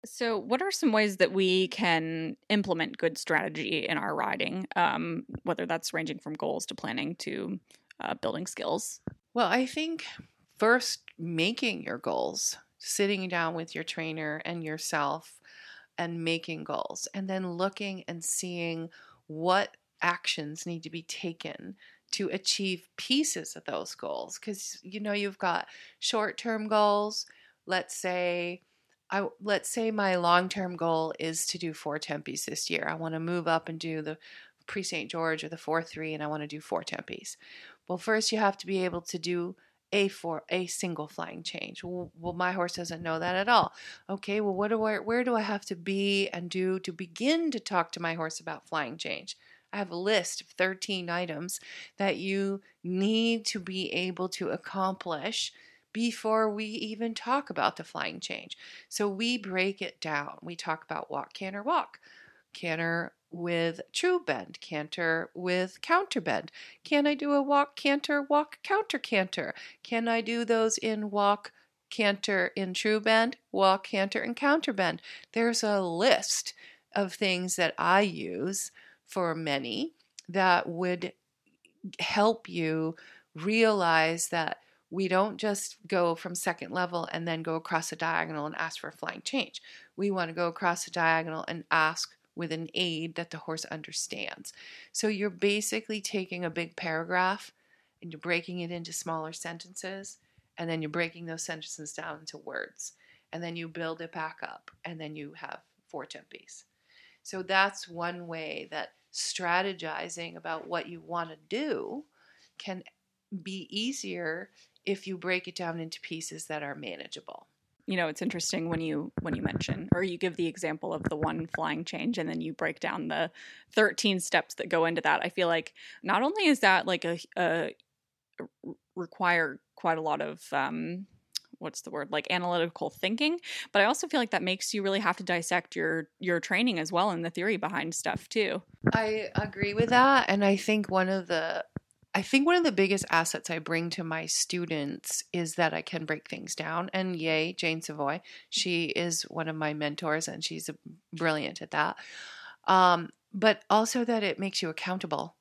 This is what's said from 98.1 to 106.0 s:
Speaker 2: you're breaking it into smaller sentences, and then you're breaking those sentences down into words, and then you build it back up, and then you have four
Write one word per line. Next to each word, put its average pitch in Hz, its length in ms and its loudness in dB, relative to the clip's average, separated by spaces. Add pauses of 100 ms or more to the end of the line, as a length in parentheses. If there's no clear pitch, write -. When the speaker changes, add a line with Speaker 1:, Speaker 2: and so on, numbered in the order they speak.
Speaker 2:
you're 156 80 -14
breaking 170 400 -2
it 170 100 -4
into 170 220 -8
smaller 160 400 -4
sentences, 185 880 -12 (400)
and 170 100 -4
then 160 140 0
you're 151 80 -2
breaking 170 360 -4
those 160 160 -8
sentences 156 520 -10
down 156 260 -8
into 156 160 -14
words, - 560 -10 (400)
and 165 100 -6
then 170 140 -6
you 165 120 -6
build 165 340 -6
it 165 100 -10
back 160 300 -6
up, - 280 -12 (140)
and 165 160 -8
then 151 160 -8
you 147 160 -10
have - 280 -12 (280)
four 139 160 -8